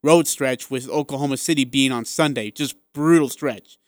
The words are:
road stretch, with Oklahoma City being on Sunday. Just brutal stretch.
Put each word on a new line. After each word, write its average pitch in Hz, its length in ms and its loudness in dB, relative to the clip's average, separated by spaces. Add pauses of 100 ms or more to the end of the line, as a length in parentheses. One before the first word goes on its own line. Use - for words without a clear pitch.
road 160 240 6
stretch, 131 420 -4
with 131 200 -8
Oklahoma 139 480 -4
City 147 260 0
being 131 300 0
on 117 100 -4
Sunday. 127 480 -2
Just 143 240 -8 (180)
brutal 156 360 4
stretch. 120 480 -8 (100)